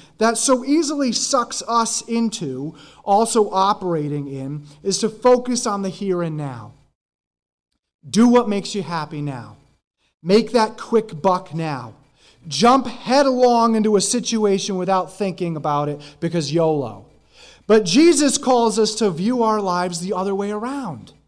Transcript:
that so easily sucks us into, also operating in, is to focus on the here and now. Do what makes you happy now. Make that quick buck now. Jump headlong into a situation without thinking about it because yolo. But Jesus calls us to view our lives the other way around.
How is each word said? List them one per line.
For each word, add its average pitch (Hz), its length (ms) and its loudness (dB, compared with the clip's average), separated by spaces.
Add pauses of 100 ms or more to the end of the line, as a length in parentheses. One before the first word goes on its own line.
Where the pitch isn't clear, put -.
(180)
that 226 180 2
so 254 280 0
easily 285 480 0
sucks - 560 -2
us 226 400 -2
into, 160 640 -4 (300)
also 214 460 2
operating 170 760 -2
in, 139 400 -10 (160)
is 196 160 -2
to 220 100 -2
focus 247 560 0
on 202 180 -4
the 190 80 -4
here 175 340 -4
and 160 120 -6
now. 120 360 -10 (1300)
Do 180 220 4
what 240 220 4
makes 202 260 -4
you 202 80 -4
happy 156 400 -8
now. 123 360 -10 (640)
Make 208 260 2
that 226 260 0
quick 220 460 -2
buck 185 320 0
now. 139 400 -6 (540)
Jump 233 400 2
headlong 247 880 2
into 214 180 4
a 196 60 6
situation 208 760 0
without 185 400 -2
thinking 180 380 -4
about 147 340 -2
it 147 120 -8 (180)
because 165 340 -4
yolo. 147 540 0 (600)
But 214 180 6
Jesus 285 520 4
calls 233 440 2
us 214 160 0
to 208 160 0
view 226 320 0
our 214 160 0
lives 180 400 -2
the 180 120 -6
other 190 220 -2
way 202 160 -4
around. 214 640 -10 (160)